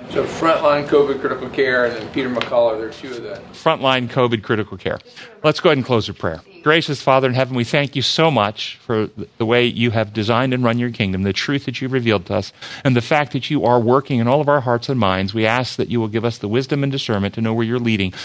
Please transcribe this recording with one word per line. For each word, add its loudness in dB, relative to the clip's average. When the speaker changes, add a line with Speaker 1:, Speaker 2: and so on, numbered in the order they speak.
Speaker 1:
So -2
Frontline 0
covid 2
Critical -6
Care 2
and -4
then -10
Peter -2
McCullough, 0
they're -8
two -14
of -12
the -12
Speaker 2:
Frontline 0
covid 0
Critical -4
Care. -6
Let's 0
go 4
ahead 4
and -4
close 2
with -10
prayer. -6
Gracious 2
Father 4
in 0
heaven, 0
we 0
thank -2
you -2
so 2
much -2
for -2
th-, -12
the -2
way 4
you 0
have 0
designed 0
and 0
run 2
your -2
kingdom, -2
the 2
truth -4
that -8
you've -4
revealed 0
to -4
us, -4
and 4
the 4
fact 0
that -4
you 0
are 6
working 2
in 2
all 4
of 0
our 4
hearts 0
and 0
minds. 0
We 2
ask 0
that -2
you 0
will -2
give -2
us -2
the -6
wisdom 0
and -2
discernment -2
to -6
know 0
where 0
you're -2
leading, 0